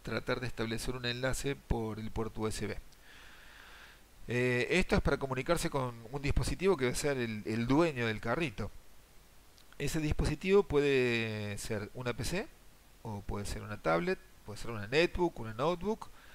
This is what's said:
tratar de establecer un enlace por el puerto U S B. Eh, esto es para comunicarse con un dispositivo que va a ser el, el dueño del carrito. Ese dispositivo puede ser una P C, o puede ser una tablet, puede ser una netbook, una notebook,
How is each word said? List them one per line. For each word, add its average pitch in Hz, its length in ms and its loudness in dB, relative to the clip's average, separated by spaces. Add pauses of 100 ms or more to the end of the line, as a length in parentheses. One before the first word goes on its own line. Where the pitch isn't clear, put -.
tratar 117 360 -2
de 123 80 -4
establecer 113 480 -2
un 123 120 -6
enlace 127 500 -2
por 110 420 -2
el 107 140 -6
puerto 110 300 -2
U 107 40 2
S 107 180 -2
B. 101 140 -4 (1500)
Eh, 123 420 2
esto 180 240 4
es 190 80 4
para 147 140 2
comunicarse 135 540 -2
con 127 240 -2 (180)
un 139 100 -4
dispositivo 143 540 4
que 135 80 2
va 123 80 4
a - 20 -2
ser 143 220 2
el, 113 300 -2
el 113 200 0
dueño 135 400 4
del 110 140 0
carrito. 120 500 -2 (1080)
Ese 147 200 0
dispositivo 156 640 4
puede 117 960 2
ser 104 360 -4
una 123 180 -2
P 110 120 -4
C, 220 220 -2 (560)
o 101 200 -8
puede 101 240 -4
ser 107 160 -6
una 104 180 -8
tablet, 175 380 2 (260)
puede 104 140 -10
ser - 120 -4
una 101 160 -4
netbook, 170 540 2
una 110 140 -6
notebook, 175 540 -2 (260)